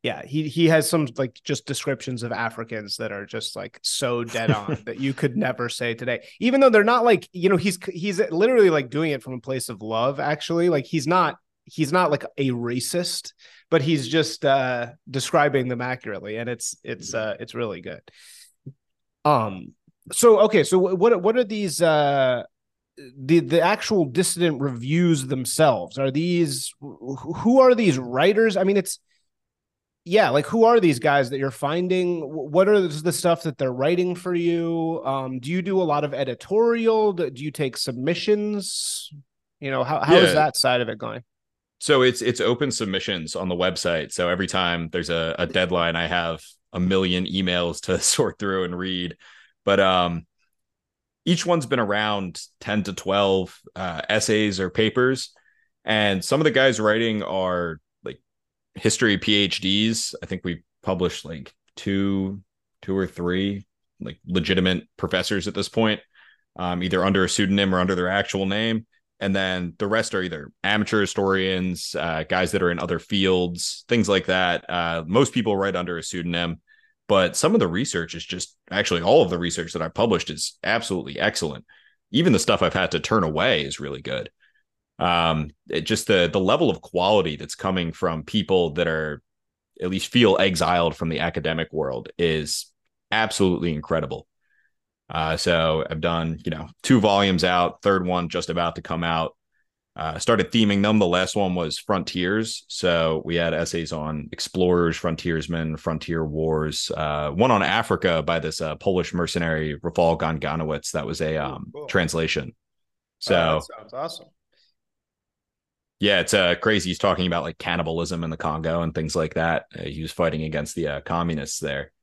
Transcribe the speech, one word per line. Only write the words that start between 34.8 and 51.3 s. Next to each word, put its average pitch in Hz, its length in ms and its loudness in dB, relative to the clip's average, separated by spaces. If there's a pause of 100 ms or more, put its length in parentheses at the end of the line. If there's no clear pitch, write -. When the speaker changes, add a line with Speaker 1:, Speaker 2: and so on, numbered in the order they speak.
Speaker 1:
Um, 131 340 -4
do 135 120 -6
you 180 100 0
do 190 180 0
a 185 40 2
lot 147 200 0
of 139 120 -6
editorial? 220 960 2
Do, 165 160 -2
do 135 140 -12
you 151 80 -6
take 135 260 -4
submissions? 185 1300 -2 (480)
You 139 100 -6
know, 131 140 0
how, 147 160 -2
how 170 160 6
is - 140 10
Speaker 2:
Yeah. 180 40 4
Speaker 1:
that 151 240 2
side 123 240 2
of 113 80 -2
it 113 80 -8
going? 117 260 -10 (540)
Speaker 2:
So 139 240 4
it's, 123 220 4
it's 120 180 0
open 120 300 0
submissions 95 640 -4
on 92 120 -4
the 90 80 0
website. 87 560 0
So 87 180 -2
every 90 180 0
time 85 440 0
there's 85 200 -4
a, 82 260 -2
a 87 80 0
deadline, 85 500 0
I 85 120 -2
have 85 360 -2 (300)
a 95 60 -4
million 92 460 0
emails 90 560 -2
to 92 180 -2
<laughs> - 0 -
sort - 400 0
through 95 240 -2
and 87 140 -6
read. 90 380 -6 (500)
But, 98 140 4
um, 90 460 2 (1000)
each 165 200 0